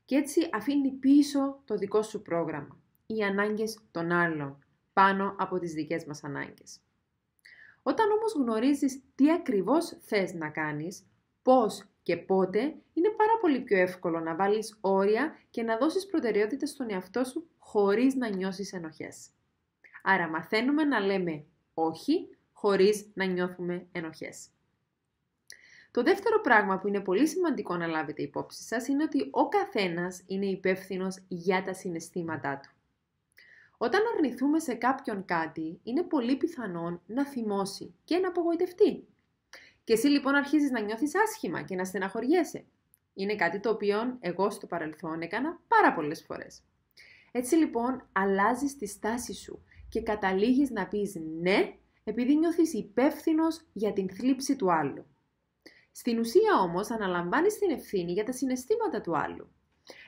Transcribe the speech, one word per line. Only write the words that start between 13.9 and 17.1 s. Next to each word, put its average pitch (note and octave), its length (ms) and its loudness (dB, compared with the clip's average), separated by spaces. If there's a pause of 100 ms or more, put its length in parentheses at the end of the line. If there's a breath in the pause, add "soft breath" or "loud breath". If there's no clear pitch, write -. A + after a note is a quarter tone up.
να E3 140 -4
βάλεις G#3 460 -2
όρια G#3 580 2 (120 loud breath)
και A#3 120 -6
να A3+ 140 0
δώσεις D#4+ 300 0
προτεραιότητα A3+ 600 0
στον B3 240 -8
εαυτό G3+ 340 -4